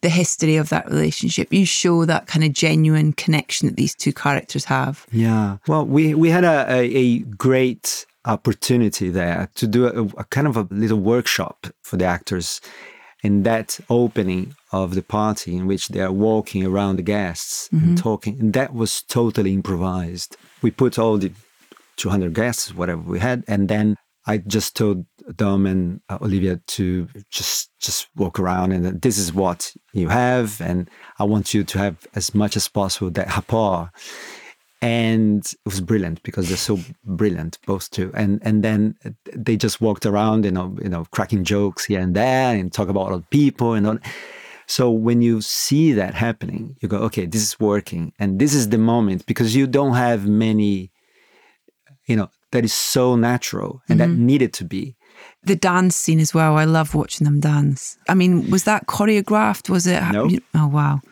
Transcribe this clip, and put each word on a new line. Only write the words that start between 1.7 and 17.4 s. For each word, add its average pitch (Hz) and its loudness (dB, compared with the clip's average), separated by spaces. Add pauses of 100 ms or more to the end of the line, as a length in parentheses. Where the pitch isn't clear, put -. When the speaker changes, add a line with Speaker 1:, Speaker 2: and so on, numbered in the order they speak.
Speaker 1:
that 160 0
kind 160 0
of 156 2
genuine 156 2
connection - -2
that - -2
these - 0
two - -2
characters - -4
have. 131 -2
Speaker 2:
Yeah. 110 2 (100)
Well, 156 2
we, 151 2
we 160 4
had 180 4
a, 156 4
a, 127 2 (160)
a 123 4
great 127 0 (200)
opportunity 110 0
there 87 -2
to 123 -2
do 120 4
a, 117 -2 (160)
a - -8
kind 143 0
of 123 0
a 104 -2
little 107 0
workshop 104 -2 (160)
for - -8
the 90 2
actors 87 -4 (640)
in 101 2
that 113 -2 (120)
opening 110 0 (160)
of 92 -2
the 92 -2
party 107 -2
in 92 -4
which 95 -4
they 92 -6
are 95 -2
walking 104 0
around 98 0
the 92 -4
guests 98 -6